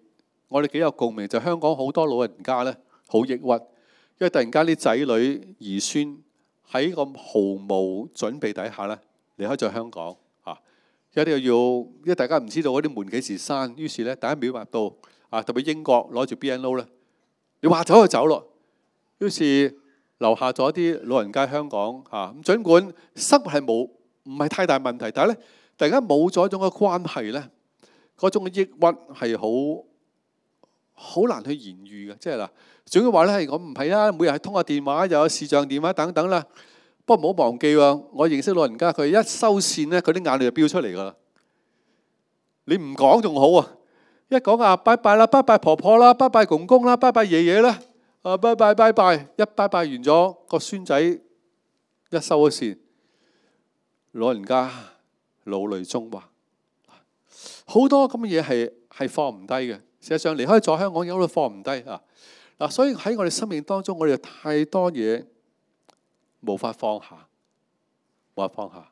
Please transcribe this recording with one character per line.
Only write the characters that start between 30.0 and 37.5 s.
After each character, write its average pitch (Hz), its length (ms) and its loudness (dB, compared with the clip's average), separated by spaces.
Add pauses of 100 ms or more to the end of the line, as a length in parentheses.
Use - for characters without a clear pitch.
好 - 280 -4
難 233 220 0
去 143 100 -6
言 101 300 -14
喻 101 280 -18
嘅。 104 60 -20
即 170 120 -10
係 135 60 -6
嗱， 101 120 -6 (360)
總 - 180 2
之 247 80 2
話 170 160 6
呢， 208 60 2
係， 180 180 -2
我 143 80 -4
唔 165 160 -16
係 151 200 -2
啊， 214 180 2
每 165 140 0
日 151 40 2
係 143 80 -2
通 196 160 -10
下 180 80 2
電 143 220 -4
話， 151 220 -2
又 165 140 0
有 156 80 4
視 151 180 -6
像 143 220 2
電 139 120 -4
話 170 120 -2
等 170 200 -4
等 160 160 0
啦。 170 160 0 (600)
不 233 120 4
過 160 140 0
唔 - 20 0
好 165 120 0
忘 120 140 -2